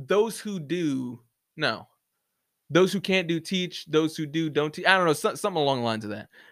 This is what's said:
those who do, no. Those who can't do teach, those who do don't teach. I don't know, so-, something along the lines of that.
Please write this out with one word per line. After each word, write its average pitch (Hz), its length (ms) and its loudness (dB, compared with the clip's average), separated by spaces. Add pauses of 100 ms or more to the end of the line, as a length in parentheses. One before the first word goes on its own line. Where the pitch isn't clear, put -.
those 208 320 2
who 208 180 -8
do, 139 640 -4 (380)
no. 120 320 -4 (800)
Those 175 240 6
who 196 80 -2
can't 190 260 0
do 165 140 0
teach, 180 460 -4
those 156 280 2
who 160 100 -4
do 156 240 -2
don't 147 240 -2
teach. 175 120 -6
I 185 100 6
don't 180 100 4
know, 165 60 6
so-, 151 240 0
something 175 260 -2
along 135 180 2
the 120 40 -2
lines 110 220 -2
of 104 60 -6
that. 104 180 -10 (220)